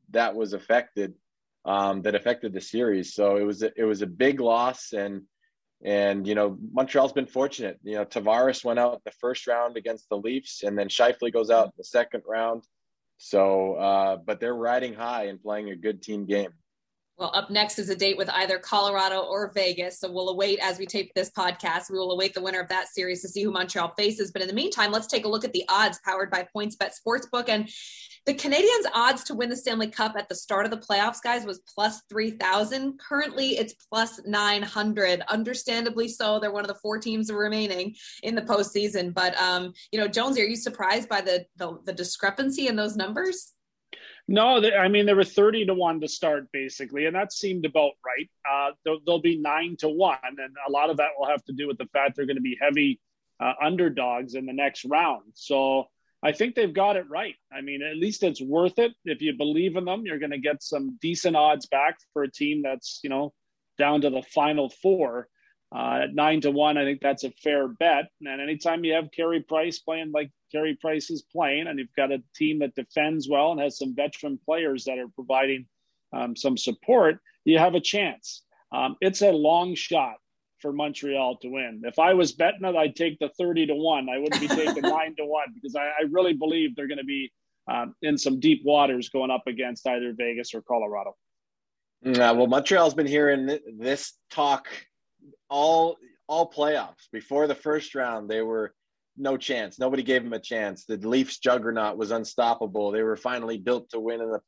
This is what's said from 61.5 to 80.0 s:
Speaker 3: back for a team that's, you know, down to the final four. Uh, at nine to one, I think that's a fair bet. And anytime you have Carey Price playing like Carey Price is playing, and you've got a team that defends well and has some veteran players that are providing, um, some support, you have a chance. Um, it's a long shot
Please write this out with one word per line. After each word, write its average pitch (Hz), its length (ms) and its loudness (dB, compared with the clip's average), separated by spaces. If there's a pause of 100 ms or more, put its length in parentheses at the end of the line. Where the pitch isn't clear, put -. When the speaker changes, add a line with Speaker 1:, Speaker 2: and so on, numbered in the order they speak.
Speaker 3:
back 143 320 0 (160)
for 143 100 0
a 135 80 -4
team 147 320 -2
that's, 131 400 -6
you 143 60 -6
know, 143 240 -2 (440)
down 147 240 4
to 143 80 2
the 131 140 -2
final 147 460 0
four. 143 580 0 (480)
Uh, 123 280 0
at 139 100 -4
nine 151 260 4
to 147 120 2
one, 147 260 4
I 143 60 2
think 139 180 -2
that's 139 220 0
a 127 80 -6
fair 143 360 0
bet. 143 380 2 (160)
And 139 180 -8
anytime 165 460 -2
you 160 80 2
have 160 160 0
Carey 165 320 0
Price 160 380 -2
playing 160 320 -6
like 147 180 -2 (220)
Carey 151 280 0
Price 156 300 -2
is 156 140 -6
playing, 156 420 0
and 151 140 -6
you've 123 180 -10
got 135 140 2
a 131 100 -2 (140)
team 156 240 0
that 139 160 -2
defends 151 520 -2
well 147 240 4
and 156 80 -2
has 139 200 -2
some 131 160 -6
veteran 143 500 -4
players 151 400 -2
that 131 140 -4
are 123 160 -8
providing, 131 500 0 (500)
um, 120 200 -4
some 131 220 0
support, 165 600 4 (260)
you 160 140 8
have 165 160 6
a 180 60 4
chance. - 640 -4 (280)
Um, 131 300 -2
it's 190 220 2
a 196 80 8
long 165 420 4
shot 135 440 0 (420)